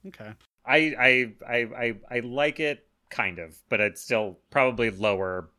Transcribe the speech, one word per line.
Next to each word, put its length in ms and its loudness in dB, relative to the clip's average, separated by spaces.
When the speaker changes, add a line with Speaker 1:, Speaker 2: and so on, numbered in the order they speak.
Speaker 1:
Okay. 240 -18
Speaker 2:
I, 120 4
I, 560 4
I, 120 -2
I, 380 -4
I 120 -4
like 400 -2
it, 260 -4
kind 300 -2
of, 180 -12
but 120 2
it's 200 -2
still 380 -2
probably 400 2
lower. 680 -2